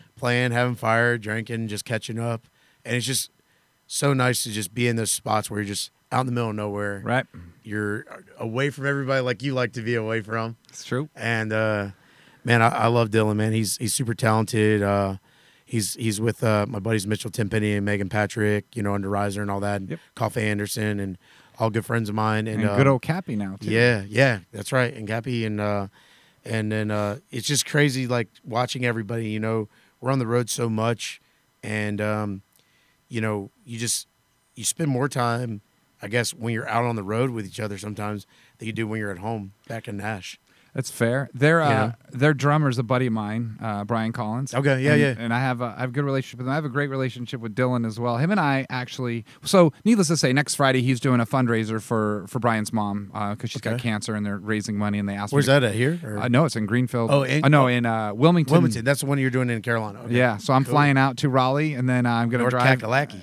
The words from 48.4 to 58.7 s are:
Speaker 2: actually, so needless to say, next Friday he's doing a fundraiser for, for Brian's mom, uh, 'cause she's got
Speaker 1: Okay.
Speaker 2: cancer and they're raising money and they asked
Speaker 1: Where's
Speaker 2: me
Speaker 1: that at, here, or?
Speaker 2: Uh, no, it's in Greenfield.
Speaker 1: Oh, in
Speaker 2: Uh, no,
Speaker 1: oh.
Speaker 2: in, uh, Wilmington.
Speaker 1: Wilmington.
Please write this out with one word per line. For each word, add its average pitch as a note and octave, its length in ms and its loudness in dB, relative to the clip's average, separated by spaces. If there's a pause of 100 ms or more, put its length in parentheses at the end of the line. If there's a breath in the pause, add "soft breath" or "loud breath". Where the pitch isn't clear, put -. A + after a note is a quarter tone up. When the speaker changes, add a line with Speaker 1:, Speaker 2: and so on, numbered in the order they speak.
Speaker 2:
actually, B2 560 -6 (180 loud breath)
so F3+ 300 6 (100)
needless G3+ 260 4
to E3 60 2
say, C3+ 160 2
next C#3 220 2
Friday C3 300 4
he's B2+ 160 2
doing B2+ 220 4
a A2+ 40 0
fundraiser A2+ 560 0
for, G#2+ 460 0
for - 100 -6
Brian's A2 340 0
mom, G2+ 440 -2
uh, G#2 180 -4
'cause A2+ 160 -8
she's G#2+ 140 -10
got A2+ 100 -2
Speaker 1:
Okay. B2 100 -4
Speaker 2:
cancer A2 300 -2
and G#2 100 -4
they're G2+ 140 -4
raising G#2 400 -4
money G#2 220 0
and G2+ 100 -2
they G2+ 60 -6
asked G2+ 180 -6
Speaker 1:
Where's C#3 140 4
Speaker 2:
me C3+ 60 8
Speaker 1:
that C#3 100 6
at, G#2+ 100 2
here, C3+ 300 0
or? G#2+ 160 -6
Speaker 2:
Uh, B2+ 80 0
no, B2+ 180 4
it's C3+ 100 -2
in G#2+ 120 -2
Greenfield. A#2 420 0
Speaker 1:
Oh, C#3 140 4
in C#3 200 2
Speaker 2:
Uh, C#3 40 8
no, D3 160 8
Speaker 1:
oh. B2+ 40 6
Speaker 2:
in, A#2+ 200 2
uh, A2 260 0
Wilmington. D3+ 400 6
Speaker 1:
Wilmington. A#2 320 4